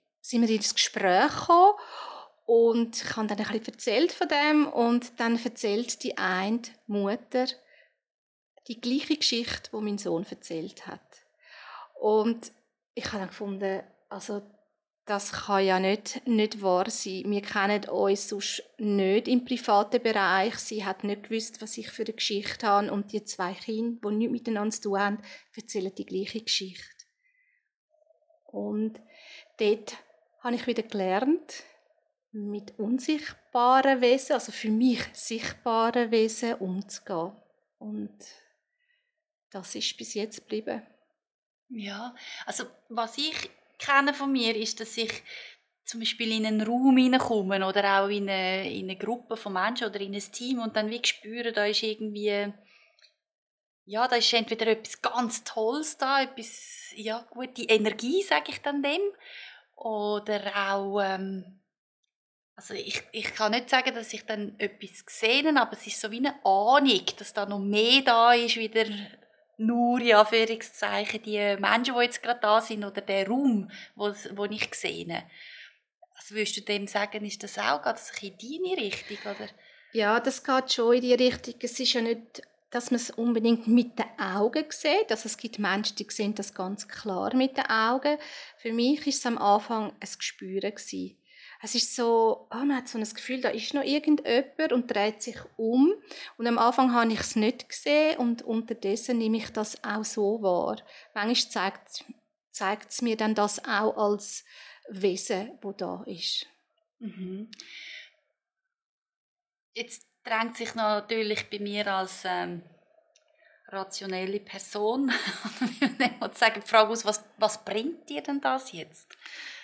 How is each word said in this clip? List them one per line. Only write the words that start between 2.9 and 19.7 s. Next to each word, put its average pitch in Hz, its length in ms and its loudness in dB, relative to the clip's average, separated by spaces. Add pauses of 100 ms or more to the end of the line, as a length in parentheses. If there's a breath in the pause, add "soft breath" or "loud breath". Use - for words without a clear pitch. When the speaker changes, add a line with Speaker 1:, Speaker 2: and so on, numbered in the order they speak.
Speaker 1:
ich - 200 -6
habe 214 120 -2
dann 208 100 -4
ein 214 80 -4
bisschen 220 280 -6
erzählt 254 380 2
von 330 160 -2
dem 302 380 4
und 240 540 0
dann 233 220 2
erzählt 233 600 -2
die - 160 -6
eine 190 440 0 (260)
Mutter 208 580 0 (1200 soft breath)
die 233 140 -10
gleiche 277 360 0
Geschichte, - 560 -2
die 214 100 -6
mein 208 160 -2
Sohn 175 300 -2
erzählt - 580 -10
hat. - 140 -14 (1000 loud breath)
Und 214 520 2 (420)
ich 220 120 -8
habe 214 120 -6
dann 185 100 -6
gefunden, 196 540 -6 (280)
also 202 320 -8 (640)
das 202 260 -2
kann 196 320 2
ja 185 160 4
nicht, 202 460 0
nicht 214 340 2
wahr 190 300 4
sein. 190 360 -6
Wir 202 160 0
kennen 202 460 0
uns 202 400 2
sonst - 340 -6 (160)
nicht 202 500 2
im 247 160 4
privaten 226 580 2